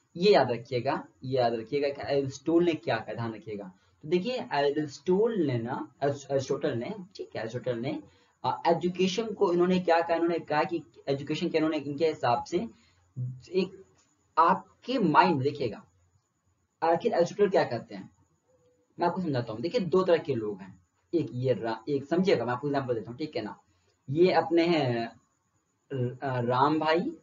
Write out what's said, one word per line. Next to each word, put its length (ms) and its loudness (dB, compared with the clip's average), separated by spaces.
ये 160 6
याद 180 6
रखिएगा, 540 -4
ये 140 -2
याद 160 2
रखिएगा 340 -2
कि 260 -4
एरिस्टोटल 520 2
ने 80 2
क्या 220 -2
कहा, 180 -8
ध्यान 200 -6
रखिएगा। 380 -12
तो 60 -14
देखिए, 440 -2
एरिस्टोटल 920 0
ने 120 0
ना, 440 -8
एरिस-, 280 -4
एरिस्टोटल 440 -2
ने, 200 -6
ठीक 180 -12
है, 60 -6
एरिस्टोटल 380 -6
ने, 240 -6
अ, 220 -2
एजुकेशन 680 0
को 200 2
इन्होंने 280 4
क्या 200 4
कहा, 140 0
इन्होंने 240 0
कहा 260 0
कि 180 -4
एजुकेशन 400 -2
के 100 0
इन्होंने, 200 0
इनके 300 0
हिसाब 360 0
से 240 -4
एक 320 -2
आपके 600 2
mind, 440 6
देखिएगा, 420 -4
आखिर 300 2
एरिस्टोटल 380 2
क्या 140 4
कहते 300 -6
हैं, 160 -14
मैं 80 0
आपको 140 -2
समझाता 320 -4
हूँ। 80 -10
देखिए, 200 -2
दो 220 2
तरह 160 4
के 160 -4
लोग 260 -6
हैं, 200 -20
एक 180 0
ये 200 -2
रा-, 360 -4
एक 160 -2
समझिएगा, 400 2
मैं 80 -2
आपको 160 -4
example 260 -2
देता 160 -8
हूँ, 80 -12
ठीक 180 -8
है 60 -4
ना। 180 -12
ये 220 4
अपने 340 2
हैं 540 0
र-, 300 -4
अ, 180 -2
राम 380 2
भाई, 340 0